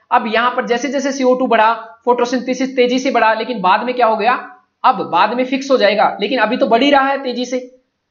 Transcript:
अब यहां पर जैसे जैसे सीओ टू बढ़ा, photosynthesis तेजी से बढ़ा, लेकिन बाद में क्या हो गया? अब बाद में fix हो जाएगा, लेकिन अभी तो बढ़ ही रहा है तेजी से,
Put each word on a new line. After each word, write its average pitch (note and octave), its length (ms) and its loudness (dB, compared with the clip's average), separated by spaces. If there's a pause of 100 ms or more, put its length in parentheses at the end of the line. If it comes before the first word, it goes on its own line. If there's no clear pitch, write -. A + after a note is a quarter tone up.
(120)
अब A#3+ 140 2
यहां A3+ 240 0
पर B3 160 -4
जैसे A#3+ 220 -2
जैसे C4+ 240 -2
सीओ B3+ 220 2
टू B3+ 120 -2
बढ़ा, A3 260 4 (320)
photosynthesis B3 720 -2
तेजी B3 220 2
से C4+ 120 -2
बढ़ा, A3 240 2
लेकिन A3+ 260 -6
बाद G3+ 240 2
में B3 100 -4
क्या A#3+ 120 2
हो A3 100 2
गया? A3 180 0 (500)
अब G#3+ 200 2
बाद F#3+ 300 0
में B3+ 100 0
fix C4 260 -4
हो C4 60 2
जाएगा, G3+ 440 2
लेकिन B3 200 -2
अभी G#3+ 160 0
तो C4+ 100 0
बढ़ A3+ 160 2
ही C#4+ 80 2
रहा C4+ 180 4
है C#4 140 -2
तेजी B3 220 -6
से, B3+ 140 -4 (520)